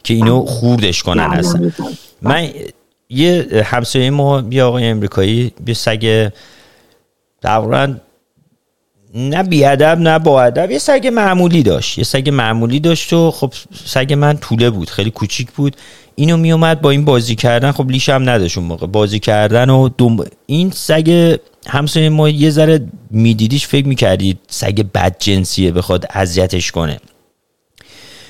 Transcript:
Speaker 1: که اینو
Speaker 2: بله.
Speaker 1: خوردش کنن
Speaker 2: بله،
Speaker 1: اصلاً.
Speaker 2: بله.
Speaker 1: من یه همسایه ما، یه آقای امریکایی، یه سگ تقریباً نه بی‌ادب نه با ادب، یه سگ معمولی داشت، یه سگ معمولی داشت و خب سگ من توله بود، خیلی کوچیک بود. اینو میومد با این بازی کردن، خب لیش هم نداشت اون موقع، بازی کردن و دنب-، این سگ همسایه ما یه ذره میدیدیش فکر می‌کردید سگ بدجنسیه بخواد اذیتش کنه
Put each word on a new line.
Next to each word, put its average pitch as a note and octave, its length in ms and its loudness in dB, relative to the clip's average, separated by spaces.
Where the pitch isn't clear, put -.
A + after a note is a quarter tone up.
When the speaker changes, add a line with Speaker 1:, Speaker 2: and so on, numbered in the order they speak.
Speaker 1:
که A#2 100 -2
اینو A2+ 280 2
Speaker 2:
بله. - 100 -6
Speaker 1:
خوردش A#2 520 -2
کنن E2+ 240 0
Speaker 2:
بله، F2 120 -2
Speaker 1:
اصلاً. F3 220 0
Speaker 2:
بله. - 280 -6
Speaker 1:
من C#3+ 280 -2
یه E3 380 0
همسایه B2+ 440 -2
ما، C#3 420 0
یه C3 120 2
آقای B2 220 0
امریکایی، A2 640 0
یه A#2 60 -2
سگ A2 560 0
تقریباً A#2 540 -2
نه C#3+ 280 -2
بی‌ادب D3+ 560 4
نه D#3+ 200 4
با C#3 240 4
ادب، C#3+ 280 0
یه C#4+ 80 -2
سگ C4 280 0
معمولی F3+ 560 2
داشت، F2 340 0
یه - 60 -4
سگ C3+ 260 -2
معمولی A#2 500 0
داشت E3 340 -2
و E3 180 4
خب - 220 -6
سگ C3+ 280 -2
من D3 240 2
توله A#2+ 320 0
بود، F#2+ 200 -4
خیلی G#2+ 220 -4
کوچیک - 400 -6
بود. C#3 240 -4
اینو E3 220 2
میومد E3 440 2
با D3 80 4
این C#3+ 160 2
بازی A#2+ 300 2
کردن، A#2+ 360 0
خب C3 200 -2
لیش C3 180 -2
هم C3 200 0
نداشت G2 280 0
اون E2+ 100 -4
موقع، E2+ 200 -8
بازی G#2+ 320 0
کردن A2 500 2
و C3 280 4
دنب-، A2+ 300 2
این F3 260 -2
سگ E3 680 2
همسایه D3+ 420 0
ما D3+ 200 2
یه D3+ 200 2
ذره D#3 360 2
میدیدیش A2+ 560 0
فکر C#3 200 0
می‌کردید F#2+ 600 0
سگ - 340 -2
بدجنسیه F#2+ 760 0
بخواد F2+ 380 -2
اذیتش F#2 600 -2
کنه D#2 280 -4